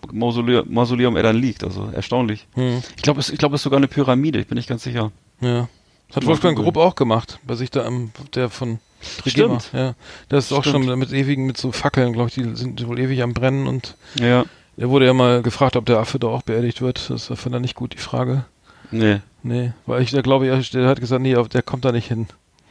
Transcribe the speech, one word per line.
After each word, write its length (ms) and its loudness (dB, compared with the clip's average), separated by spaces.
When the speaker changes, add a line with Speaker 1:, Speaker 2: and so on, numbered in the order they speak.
Speaker 1:
Mausole-, 560 0
Mausoleum 500 2
er 60 2
dann 120 4
liegt. 300 0
Also 260 -8
erstaunlich. 640 -2
Speaker 2:
Hm. 260 -2
Speaker 1:
Ich 80 -14
glaub, 140 2
es, 120 -4
ich 80 -6
glaub, 160 2
es 60 0
ist 60 -6
sogar 120 2
eine 120 4
Pyramide. 500 2
Ich 80 -4
bin 80 -4
nicht 140 -6
ganz 140 -6
sicher. 280 -4
Speaker 2:
Ja. 260 0
Das 80 -6
hat 80 -2
Speaker 1:
Mal 60 2
Speaker 2:
Wolfgang 280 4
Speaker 1:
googeln. 160 2
Speaker 2:
Grupp 100 4
auch 120 4
gemacht, 500 0
bei 80 -6
sich 160 -6
da 160 -2
am, 260 -6
der 160 -2
von 300 -6
Trigema. 380 2
Speaker 1:
Stimmt. 200 -8
Speaker 2:
Ja. 140 -2
Der 80 4
ist 120 -2
auch 120 0
Speaker 1:
Stimmt. 220 2
Speaker 2:
schon 120 0
mit 160 -2
ewigen, 320 0
mit 120 -4
so 140 -4
Fackeln, 420 0
glaub 160 -2
ich, 40 -12
die 220 -4
sind 320 -8
wohl 120 -8
ewig 220 -2
am 140 -2
Brennen 320 0
und 280 -6
Speaker 1:
Ja. 240 4
Speaker 2:
er 140 -4
wurde 160 6
ja 80 6
mal 300 4
gefragt, 340 0
ob 80 -2
der 140 4
Affe 200 -2
da 80 -2
auch 140 -4
beerdigt 400 -2
wird. 300 -4
Das 160 -8
fand 280 -6
er 40 -2
nicht 160 -4
gut, 180 -8
die 60 -16
Frage. 440 -2
Speaker 1:
Nee. 280 2
Speaker 2:
Nee, 280 -2
weil 160 0
ich, 100 0
der 120 0
glaube 260 2
ich, 220 0
der 160 2
hat 120 4
gesagt, 220 -2
nee, 140 2
der 80 2
kommt 240 -4
da 60 2
nicht 160 -2
hin. 200 -4